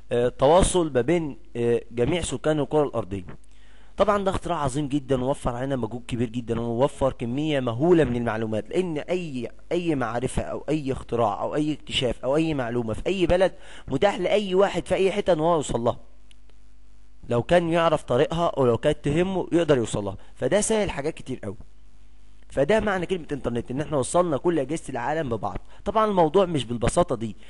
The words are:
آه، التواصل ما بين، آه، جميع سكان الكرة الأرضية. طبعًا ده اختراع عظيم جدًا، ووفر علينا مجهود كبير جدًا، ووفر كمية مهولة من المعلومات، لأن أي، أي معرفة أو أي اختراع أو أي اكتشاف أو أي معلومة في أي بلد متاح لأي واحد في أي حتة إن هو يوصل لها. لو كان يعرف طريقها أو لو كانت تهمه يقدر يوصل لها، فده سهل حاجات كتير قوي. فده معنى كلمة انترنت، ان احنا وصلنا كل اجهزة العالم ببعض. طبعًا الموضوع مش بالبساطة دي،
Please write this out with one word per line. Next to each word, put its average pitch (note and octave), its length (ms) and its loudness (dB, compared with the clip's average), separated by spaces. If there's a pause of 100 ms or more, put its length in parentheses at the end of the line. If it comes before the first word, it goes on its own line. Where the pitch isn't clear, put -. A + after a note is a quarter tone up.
(120)
آه، B2 160 4
التواصل D#3+ 640 4
ما B2 80 4
بين، D3+ 360 0 (180)
آه، A#2+ 260 2 (100)
جميع B2 300 0
سكان D3+ 380 0
الكرة D3 240 2
الأرضية. G2 600 -6 (540)
طبعًا G3+ 260 4
ده F#3+ 80 2
اختراع E3+ 260 -2
عظيم C#3+ 300 0
جدًا، C3 360 0
ووفر C3 320 -2
علينا C3+ 200 -2
مجهود A#2 320 -4
كبير A#2+ 220 -2
جدًا، A#2 320 -4
ووفر B2 520 0
كمية C#3 460 -2
مهولة C#3 440 4
من A#2+ 120 2
المعلومات، A2 540 -2
لأن E3+ 280 -2
أي، D3 520 -4 (220)
أي E3+ 240 2
معرفة A#2+ 460 -2
أو - 280 -6
أي C#3+ 220 0
اختراع A2+ 500 0
أو A2+ 140 -2
أي D3+ 180 0
اكتشاف - 500 -2
أو C3 120 2
أي D#3+ 180 2
معلومة A#2+ 400 -2
في - 140 -2
أي F3+ 180 2
بلد F3+ 280 4 (340)
متاح G3 320 2
لأي F#3 360 2
واحد F#3 300 4
في F#3 100 2
أي F#3 160 4
حتة G3+ 220 2
إن D#3 60 4
هو E3+ 160 4
يوصل B2+ 260 0
لها. A#2 180 0 (1300)
لو A#2+ 140 2
كان E3+ 260 4
يعرف E3 340 4
طريقها D#3+ 440 2 (100)
أو C3+ 80 4
لو A#2 120 6
كانت D3+ 260 0
تهمه F3 480 0
يقدر D3+ 260 4
يوصل G#2+ 260 -2
لها، G2 140 -6 (180)
فده D3+ 260 2
سهل G#3 300 0
حاجات C#3+ 220 -4
كتير - 300 -8
قوي. G2 140 -8 (920)
فده D3 300 2
معنى F#3+ 260 0
كلمة E3+ 260 -4
انترنت، A#2+ 400 -2
ان C3+ 100 -2
احنا D3+ 160 -2
وصلنا E3+ 400 2
كل E3+ 220 2
اجهزة C#3 300 -4
العالم C3 400 -2
ببعض. G2 280 -4 (280)
طبعًا G#3+ 200 2
الموضوع F#3 400 4
مش D3+ 200 0
بالبساطة A#2+ 500 2
دي، A2 200 -6 (140)